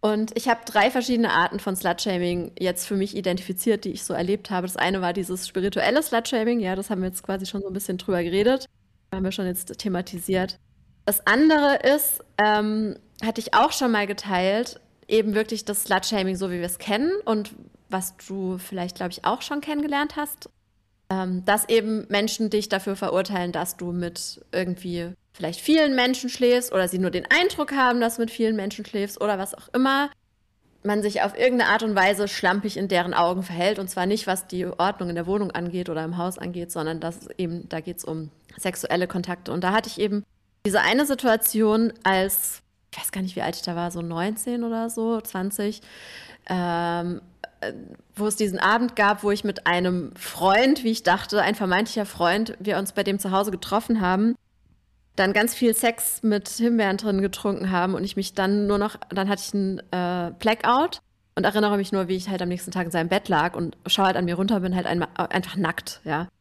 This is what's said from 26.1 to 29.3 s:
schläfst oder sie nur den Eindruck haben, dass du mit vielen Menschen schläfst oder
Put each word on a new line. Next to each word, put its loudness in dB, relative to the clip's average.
schläfst 2
oder 2
sie -2
nur 2
den -2
Eindruck 2
haben, 4
dass 0
du -2
mit 0
vielen 0
Menschen -6
schläfst -6
oder 0